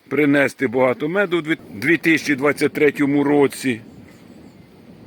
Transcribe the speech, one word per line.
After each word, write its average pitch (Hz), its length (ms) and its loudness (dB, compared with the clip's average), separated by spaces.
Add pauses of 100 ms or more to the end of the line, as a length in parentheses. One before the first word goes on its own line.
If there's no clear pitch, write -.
принести 139 600 0
багато 127 420 0
меду 175 320 -2
в 156 140 -4 (180)
дві 135 240 0
тисячі 147 380 0
двадцять 139 380 0
третьому 143 500 0
році 135 580 0 (1300)